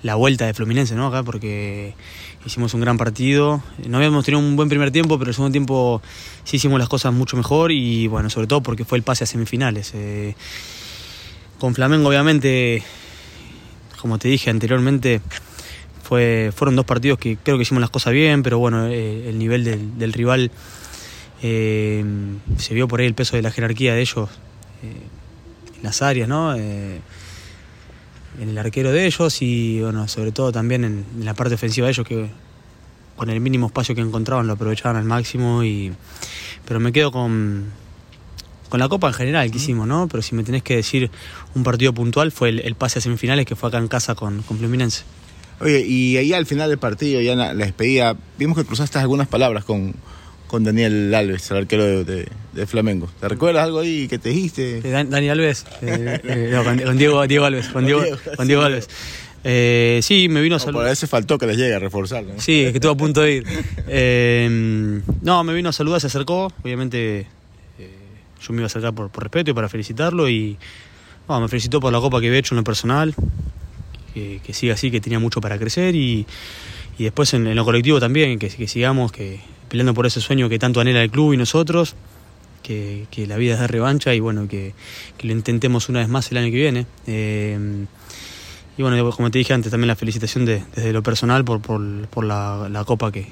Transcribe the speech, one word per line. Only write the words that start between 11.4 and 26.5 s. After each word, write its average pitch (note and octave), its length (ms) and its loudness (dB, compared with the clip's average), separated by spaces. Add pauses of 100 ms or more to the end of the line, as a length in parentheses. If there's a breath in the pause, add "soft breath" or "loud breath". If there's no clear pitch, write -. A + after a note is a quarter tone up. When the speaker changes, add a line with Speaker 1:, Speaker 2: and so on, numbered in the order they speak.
Speaker 1:
con B2+ 160 0
Flamengo, C#3+ 340 4
obviamente, C3+ 760 4 (1160 loud breath)
como A2+ 180 -2
te A#2+ 100 0
dije C3 220 2
anteriormente, B2 680 2 (840 loud breath)
fue, A#2 520 2
fueron C#3 220 2
dos C3 80 4
partidos B2 340 2
que A2 180 -2
creo C#3 200 2
que B2 60 2
hicimos B2 180 2
las A#2 100 0
cosas A#2+ 220 0
bien, D3 300 4
pero, A#2 160 2
bueno, A2+ 280 2
eh, A#2 420 -4
el A2 100 -4
nivel A#2 260 2
del, A2 340 -4
del A2+ 140 -2
rival, A#2+ 380 2 (920 loud breath)
eh, G#2+ 600 0 (540)
se - 160 -4
vio B2 140 2
por A#2+ 120 0
ahí B2+ 60 2
el A#2 80 0
peso B2 220 -2
de A#2 60 0
la A2 100 -2
jerarquía A#2 420 0
de A#2 80 2
ellos, A2+ 260 -2 (540)
eh, - 960 -18
en - 60 -16
las A2 200 -4
áreas, B2+ 260 0
¿no? D3+ 280 0